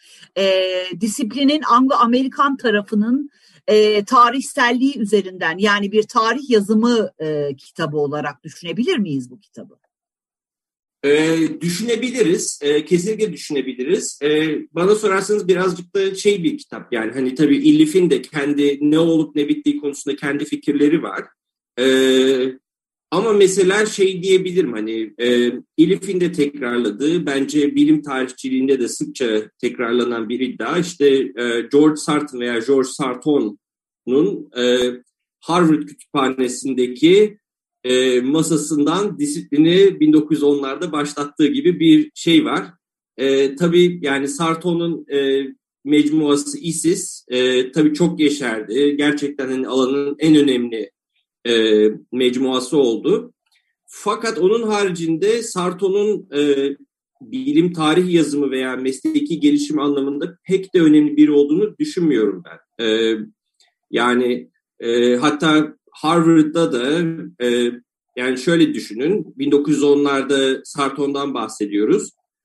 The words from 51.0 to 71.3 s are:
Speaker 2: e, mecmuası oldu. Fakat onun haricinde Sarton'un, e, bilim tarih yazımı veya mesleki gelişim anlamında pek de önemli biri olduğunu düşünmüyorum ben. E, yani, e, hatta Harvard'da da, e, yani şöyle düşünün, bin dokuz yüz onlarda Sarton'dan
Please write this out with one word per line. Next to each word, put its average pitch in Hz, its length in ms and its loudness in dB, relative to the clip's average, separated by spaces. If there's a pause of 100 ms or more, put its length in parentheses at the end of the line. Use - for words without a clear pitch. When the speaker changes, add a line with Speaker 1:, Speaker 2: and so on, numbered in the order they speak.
Speaker 2:
e, 110 360 4 (280)
mecmuası 127 680 -2
oldu. 139 560 0 (520)
Fakat 220 540 -6
onun 214 240 2
haricinde 196 800 0
Sarton'un, 190 920 -2
e, 143 340 2 (520)
bilim 135 520 0
tarih 165 400 0
yazımı 143 380 0
veya 131 240 -4
mesleki 147 640 -2
gelişim 147 400 0
anlamında 143 640 -4
pek 185 300 -2
de 180 80 4
önemli 151 360 4
biri 151 140 6
olduğunu 147 460 2
düşünmüyorum 120 680 -2
ben. 82 400 -12
E, 113 320 0 (720)
yani, 123 580 0 (300)
e, 120 360 2
hatta 151 600 0 (140)
Harvard'da 160 840 2
da, 139 300 -2 (420)
e, 120 260 0 (460)
yani 127 200 -4
şöyle 170 360 2
düşünün, 135 640 -6
bin 139 140 -4
dokuz 147 240 2
yüz 135 80 0
onlarda 139 800 0
Sarton'dan 139 720 -6